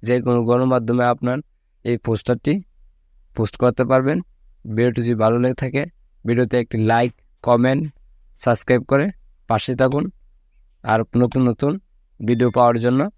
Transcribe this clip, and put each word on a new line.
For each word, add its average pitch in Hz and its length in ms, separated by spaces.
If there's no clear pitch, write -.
যে 120 80
কোনো 123 140
গণমাধ্যমে 123 640
আপনার 123 260
এই 120 60
পোস্টারটি 117 480
পোস্ট 110 260
করতে 123 280
পারবেন। 135 280
ভিডিওটি 120 300
যদি 117 180
ভালো 113 180
লেগে 127 200
থাকে 135 200
ভিডিওতে 120 360
একটি 117 140
লাইক, 117 220
কমেন্ট, 127 360
সাবস্ক্রাইব 120 520
করে 139 160
পাশে 113 300
থাকুন 131 240
আর 110 80
নতুন 123 260
নতুন 139 240
ভিডিও 120 280
পাওয়ার 120 280
জন্য। 123 160